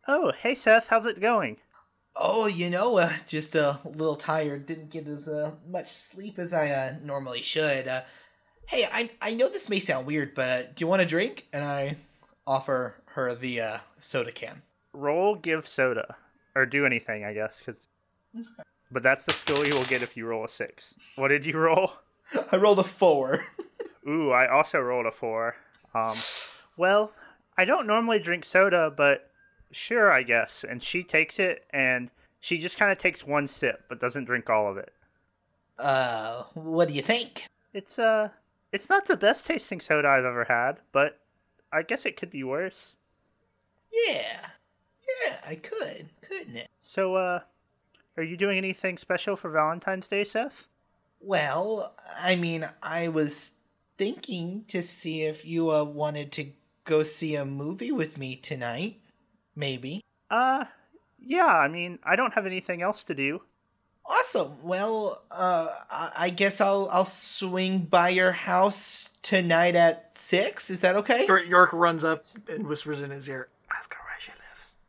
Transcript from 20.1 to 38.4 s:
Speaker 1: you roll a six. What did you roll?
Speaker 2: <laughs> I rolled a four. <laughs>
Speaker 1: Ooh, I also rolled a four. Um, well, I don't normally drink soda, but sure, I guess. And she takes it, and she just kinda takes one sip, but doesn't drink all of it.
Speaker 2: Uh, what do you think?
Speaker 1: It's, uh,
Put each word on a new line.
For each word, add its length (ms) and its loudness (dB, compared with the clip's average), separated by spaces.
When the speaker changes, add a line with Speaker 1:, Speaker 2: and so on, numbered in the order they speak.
Speaker 1:
you 80 -10
roll 200 -4
a 40 -10
six. 460 -12
What 120 0
did 180 2
you 120 -2
roll? 360 4
Speaker 2:
<laughs> 280 -4
I 60 6
rolled 220 6
a 40 2
four. 640 2
<laughs> 300 -14
Speaker 1:
Ooh, 240 2
I 180 6
also 300 4
rolled 260 0
a 60 0
four. 440 -4
Um, 220 0
well, 340 4
I 80 4
don't 220 2
normally 320 2
drink 260 -4
soda, 500 4
but 340 4
sure, 360 2
I 140 6
guess. 440 0
And 140 -10
she 220 -4
takes 340 0
it, 340 -2
and 380 0
she 200 -4
just 180 -8
kinda 180 4
takes 320 -4
one 200 0
sip, 420 -4
but 100 -10
doesn't 240 -2
drink 260 -2
all 220 4
of 60 -8
it. 160 -12
Speaker 2:
Uh, 640 -2
what 340 2
do 60 -6
you 80 -2
think? 460 -2
Speaker 1:
It's, 260 -12
uh, 300 2